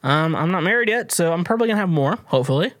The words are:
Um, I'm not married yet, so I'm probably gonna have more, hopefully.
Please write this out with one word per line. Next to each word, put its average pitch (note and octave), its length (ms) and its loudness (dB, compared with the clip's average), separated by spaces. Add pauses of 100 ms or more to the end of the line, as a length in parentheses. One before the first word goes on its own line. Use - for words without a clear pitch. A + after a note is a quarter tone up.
Um, D#3 320 2
I'm D#3 160 0
not F3+ 140 0
married A#3 240 0
yet, A3+ 240 -2
so E3 200 0
I'm E3+ 120 -2
probably A3+ 240 0
gonna G#3+ 120 0
have F#3+ 80 -2
more, D#3 380 0
hopefully. C#3 540 0